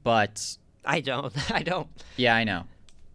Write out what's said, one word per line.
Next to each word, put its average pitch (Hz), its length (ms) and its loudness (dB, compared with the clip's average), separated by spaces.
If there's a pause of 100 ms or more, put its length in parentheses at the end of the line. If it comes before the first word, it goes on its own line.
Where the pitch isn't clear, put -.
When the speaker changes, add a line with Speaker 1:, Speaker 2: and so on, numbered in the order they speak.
Speaker 1:
but 113 540 0 (280)
Speaker 2:
I 151 160 0
don't. 131 320 -4 (180)
<laughs> 226 40 0
I - 80 0
don't. 165 240 -4 (300)
Speaker 1:
Yeah, 120 180 4
I 113 80 4
know. 95 220 -2 (500)